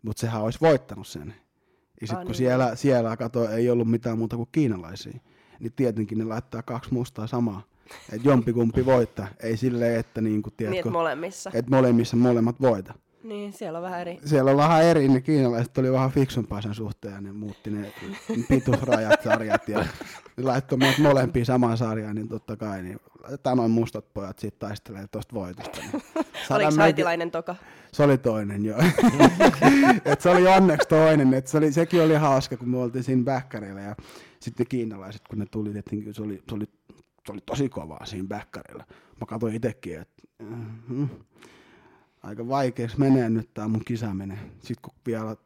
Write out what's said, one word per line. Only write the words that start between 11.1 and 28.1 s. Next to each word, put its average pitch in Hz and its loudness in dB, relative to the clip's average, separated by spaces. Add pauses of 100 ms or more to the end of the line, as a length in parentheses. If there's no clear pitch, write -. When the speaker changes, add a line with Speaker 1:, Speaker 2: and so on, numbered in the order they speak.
Speaker 1:
et 117 -2
molemmissa 120 4
molemmat 120 2
voita. 110 2 (300)
Speaker 2:
Niin, 208 -12
siellä 165 -10
on 170 -10
vähän 180 -8
eri. 175 -10
Speaker 1:
Siellä 139 4
on 139 6
vähän 160 6
eri, 160 4
ne 131 6
kiinalaiset 127 0
oli 131 2
vähän 131 2
fiksumpaa 123 -2
sen 107 -6
suhteen 110 -10
ja 98 -14
ne 98 -12
muutti 104 -12
ne 104 -8 (560)
pituusrajat, 131 0
sarjat - -2
ja 104 -4 (580)
ne 127 -8
laittoi 131 -2
meidät 131 4
molempia 131 4
samaan 120 2
sarjaan, 110 -4
niin 107 -8
totta 110 -12
kai 101 -8
niin 92 -12 (220)
laitetaan 131 -4
noin 117 2
mustat 113 -2
pojat 98 -10
siitä 104 -10
taistelee 104 -12
tosta 107 -12
voitosta. 92 -10
Niin - -12
Speaker 2:
<laughs> 285 -8 (100)
Speaker 1:
saadaan 320 -4 (260)
Speaker 2:
Oliks 135 2 (140)
Speaker 1:
mekin - 2
Speaker 2:
haitilainen 170 2
toka? 165 -8 (360)
Speaker 1:
Se - 0
oli 139 6